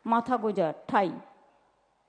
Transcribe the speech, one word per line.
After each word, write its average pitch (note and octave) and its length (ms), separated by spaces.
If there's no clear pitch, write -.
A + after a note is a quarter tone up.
মাথা A#3 320
গোঁজার G3 380
ঠাঁই। G3+ 220